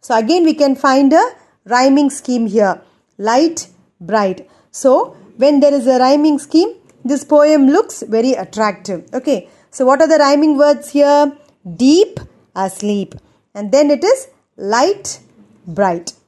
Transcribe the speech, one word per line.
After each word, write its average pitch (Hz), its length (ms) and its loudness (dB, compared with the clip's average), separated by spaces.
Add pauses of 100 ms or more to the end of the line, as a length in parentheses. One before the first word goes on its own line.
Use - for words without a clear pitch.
So 254 60 -4 (100)
again, 330 280 0
we 302 120 -2
can 269 140 0 (100)
find 269 260 2 (100)
a - 20 2 (500)
rhyming 269 460 2
scheme 240 260 -4 (100)
here, 196 200 0 (540)
light, 320 300 0 (520)
bright. 190 260 -2 (440)
So 262 100 2 (500)
when 294 220 2
there 285 160 2
is 233 160 -2
a - 80 0
rhyming 294 420 2
scheme, 381 260 0 (380)
this 277 120 -2 (100)
poem 294 300 4 (120)
looks 427 220 -2 (180)
very 240 180 0 (100)
attractive. 196 560 -6 (200)
Okay, 262 200 -4 (380)
so - 120 -10
what 277 140 2
are 320 100 2
the 311 120 2
rhyming 294 280 2 (100)
words 294 240 0 (100)
here? 285 260 4 (600)
Deep, 330 280 4 (520)
asleep. 202 460 -6 (460)
And 208 180 -12
then 294 120 4 (100)
it - 140 -6
is 523 100 0 (540)
light, 339 320 -2 (720)
bright. 170 300 -2 (200)